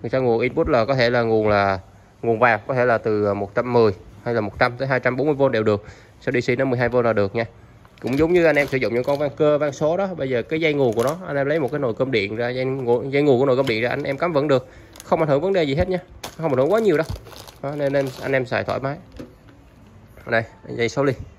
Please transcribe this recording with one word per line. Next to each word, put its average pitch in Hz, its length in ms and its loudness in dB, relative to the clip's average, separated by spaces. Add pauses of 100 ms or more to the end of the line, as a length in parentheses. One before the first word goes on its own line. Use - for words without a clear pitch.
Miễn 117 100 -8
sao 131 100 0
nguồn 117 180 2
input 135 280 0
là 120 160 4
có 135 100 0
thể 120 160 4
là 120 120 2
nguồn, 110 260 2
là 101 300 2 (440)
nguồn 113 160 2
vào, 113 280 4
có 139 80 -4
thể 123 100 2
là 117 140 2
từ 104 360 0
một 101 200 -6
trăm 123 180 -2
mười 113 200 6 (320)
hay 120 100 -2
là 113 60 0
một 104 180 -8
trăm 123 180 0
tới 135 120 -6
hai 127 120 0
trăm 123 160 -2
bốn 135 100 0
mươi 147 100 0
V 135 160 2
đều 110 100 2
được. 107 220 0 (360)
Sau 127 120 -4
D 131 40 -2 (100)
C 123 120 0
nó 135 60 0
mười 123 140 0
hai 120 100 0
V 120 80 0
là 117 160 2
được 101 220 0
nha. 117 100 -2 (560)
Cũng 127 180 -2
giống 165 140 2
như 175 120 4
anh 151 120 4
em 143 100 2
sử 131 120 -4
dụng 113 160 -2
những 123 100 0
con 143 140 -2
van 147 180 -2
cơ, 151 220 4
van 143 140 -2
số 156 240 0
đó, 196 100 -2
bây 151 240 -6
giờ 117 120 0
cái 160 180 -4
dây 156 140 0
nguồn 131 180 2
của 113 100 0
nó, 143 140 0 (100)
anh 147 100 -6
em 139 100 0
lấy 156 140 0
một 123 120 -2
cái 147 60 -4
nồi 123 160 -2
cơm 131 160 -2
điện 107 260 -2
ra, 120 120 -2
dây 127 160 -4
nguồn, 131 480 0
dây 139 100 2
nguồn 135 160 6
của 139 80 2
nồi 127 100 4
cơm 139 100 0
điện 110 160 0
ra, 123 60 -2
anh 127 140 -4
em 139 160 -4
cắm 175 140 -2
vẫn 147 160 0
được, 131 200 2 (360)
không 170 160 -2
ảnh 156 80 0
hưởng 143 120 2
vấn 190 120 -2
đề 175 120 2
gì 135 100 -2
hết 180 140 0
nha, 180 100 -2 (380)
không 160 160 -2
ảnh 123 60 0
hưởng 147 140 2
quá 226 80 2
nhiều 190 160 2
đâu. 156 100 0 (560)
Đó, 139 140 -8
nên, 139 160 -2
nên 139 160 0 (140)
anh 131 100 -4
em 127 140 0
xài 107 180 -4
thoải 101 160 -4
mái. 135 160 -6 (1300)
Đây, 113 160 0 (260)
dây 120 200 -2
số 139 160 -2
ly 135 80 2 (260)